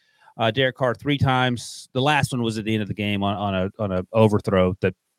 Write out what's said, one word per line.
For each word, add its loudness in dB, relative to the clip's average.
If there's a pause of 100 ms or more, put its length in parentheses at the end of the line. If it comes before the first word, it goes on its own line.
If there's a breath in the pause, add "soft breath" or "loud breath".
(380 soft breath)
uh, 2
Derek 0
Carr 0
three -2
times. 0
The -2
last 2
one -2
was -2
at -6
the -2
end 0
of -6
the -6
game -2
on, 0
on -2
a, -2
on -2
a -2
overthrow 4
that 0 (240)